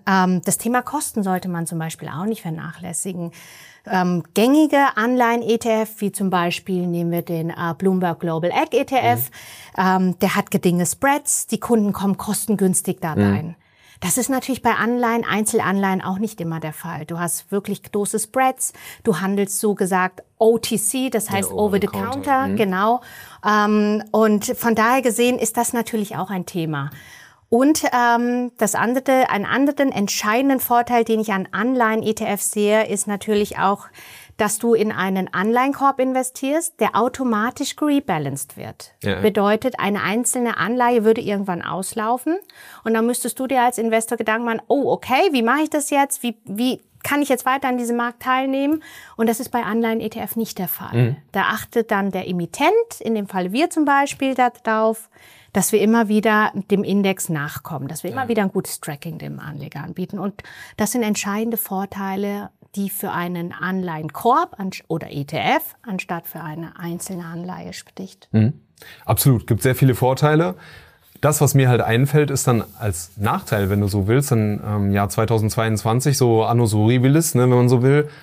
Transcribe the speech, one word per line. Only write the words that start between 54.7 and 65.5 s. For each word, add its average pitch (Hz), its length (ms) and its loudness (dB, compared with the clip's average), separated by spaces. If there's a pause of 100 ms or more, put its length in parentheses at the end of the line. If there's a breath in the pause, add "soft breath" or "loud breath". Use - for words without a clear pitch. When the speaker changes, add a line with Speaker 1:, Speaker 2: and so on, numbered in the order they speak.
Speaker 1:
dass - 180 2
wir 214 80 4
immer 220 300 4
wieder 214 420 4 (180)
dem 202 140 2
Index 196 460 0
nachkommen, 147 580 -6
dass 156 160 -10
wir 180 80 -6
immer 269 120 -6
Speaker 2:
Ja. 240 40 -4
Speaker 1:
wieder 220 140 0
ein 190 100 0
gutes - 300 -6
Tracking 156 380 -10
dem 143 200 -10
Anleger 147 420 -12
anbieten. 175 380 -8
Und 196 240 -8 (320 loud breath)
das 208 160 -2
sind 247 120 0
entscheidende 214 520 -2
Vorteile, 196 920 -6 (260)
die 196 140 -4
für - 220 -6
einen 175 420 -6
Anleihenkorb 185 1080 -2
anst-, 190 300 -8
oder 160 220 -6
E 143 120 -6
T 147 140 -6
F 208 440 -2